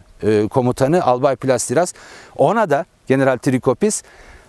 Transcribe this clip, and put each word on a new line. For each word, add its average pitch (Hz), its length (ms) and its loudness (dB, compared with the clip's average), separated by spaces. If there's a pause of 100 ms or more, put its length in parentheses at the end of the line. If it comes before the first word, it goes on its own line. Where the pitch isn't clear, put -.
(220)
e, 107 260 2
komutanı 131 560 0
Albay 127 320 0
Plastiras. 131 560 -2 (440)
Ona 185 340 0
da 143 140 0 (240)
General 135 300 2
Trikopis 127 640 -2 (460)